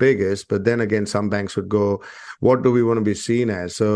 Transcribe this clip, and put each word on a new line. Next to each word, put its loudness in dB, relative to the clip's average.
biggest. 0
But -2
then 2
again, 0
some -2
banks -4
would -4
go, -2
"What 4
do 4
we 4
want 2
to 2
be -2
seen -2
as?" -6
So, 0